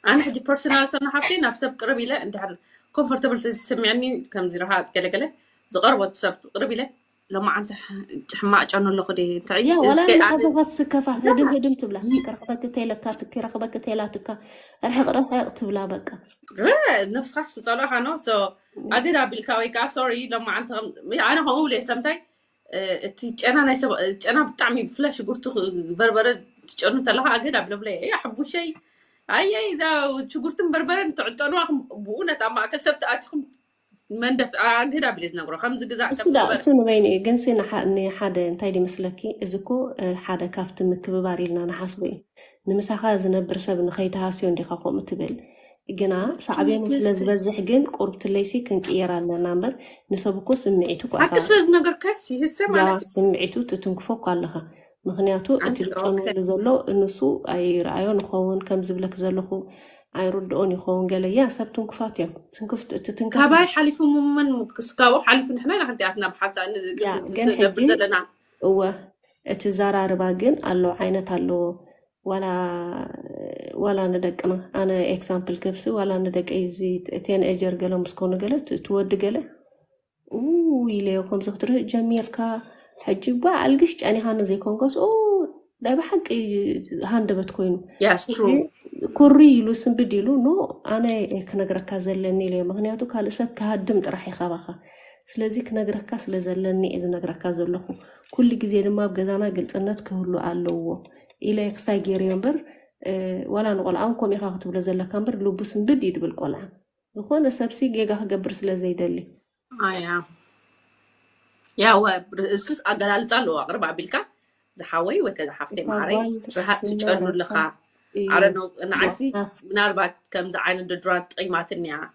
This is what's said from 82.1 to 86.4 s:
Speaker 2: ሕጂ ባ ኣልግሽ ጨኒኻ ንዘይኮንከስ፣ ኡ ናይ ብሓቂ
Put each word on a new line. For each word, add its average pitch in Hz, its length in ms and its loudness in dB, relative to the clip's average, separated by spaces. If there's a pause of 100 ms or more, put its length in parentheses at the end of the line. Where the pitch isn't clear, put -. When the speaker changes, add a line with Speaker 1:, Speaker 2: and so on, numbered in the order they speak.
Speaker 2:
ሕጂ - 260 -2 (120)
ባ 349 200 4
ኣልግሽ 277 400 4
ጨኒኻ 220 380 0
ንዘይኮንከስ፣ 214 640 0
ኡ 403 100 4 (720)
ናይ 247 160 0
ብሓቂ 330 320 0 (800)